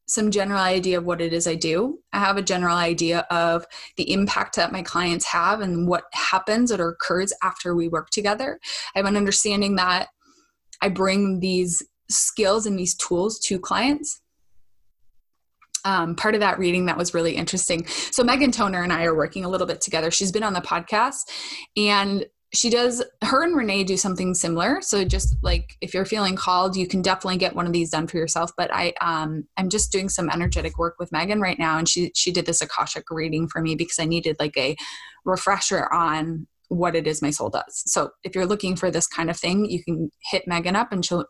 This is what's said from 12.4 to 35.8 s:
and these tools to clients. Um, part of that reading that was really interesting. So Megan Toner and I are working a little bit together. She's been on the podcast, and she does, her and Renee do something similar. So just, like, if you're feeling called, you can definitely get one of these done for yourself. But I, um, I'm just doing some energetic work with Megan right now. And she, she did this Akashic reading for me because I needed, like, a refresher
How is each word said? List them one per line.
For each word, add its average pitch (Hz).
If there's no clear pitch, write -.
and 202
these 180
tools 185
to -
clients. 254
Um, 170
part 214
of 208
that 190
reading 180
that 170
was 175
really 165
interesting. 170
So -
Megan 262
Toner 190
and 180
I 165
are 165
working 156
a 180
little 180
bit 170
together. 160
She's 185
been 214
on 208
the 180
podcast, 214
and 202
she -
does, 240
her 262
and 339
Renee 196
do 190
something 185
similar. 180
So 202
just, -
like, -
if -
you're 185
feeling 196
called, 185
you 185
can 185
definitely 185
get 180
one 175
of 175
these 170
done 160
for 180
yourself. 165
But 175
I, 175
um, 156
I'm 185
just 208
doing 196
some 175
energetic 165
work 170
with 175
Megan 185
right 185
now. 160
And 165
she, 175
she -
did 175
this 170
Akashic -
reading 160
for 165
me 160
because 165
I 160
needed, 160
like, 151
a 139
refresher 185